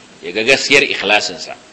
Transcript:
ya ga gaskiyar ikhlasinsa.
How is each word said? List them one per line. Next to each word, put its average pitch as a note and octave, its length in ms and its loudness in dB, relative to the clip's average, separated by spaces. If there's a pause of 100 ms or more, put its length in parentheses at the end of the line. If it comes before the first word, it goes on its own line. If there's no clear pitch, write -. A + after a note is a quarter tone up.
(220)
ya E2+ 100 -10
ga G#2+ 120 -2
gaskiyar C3+ 400 4
ikhlasinsa. G2+ 720 -2 (160)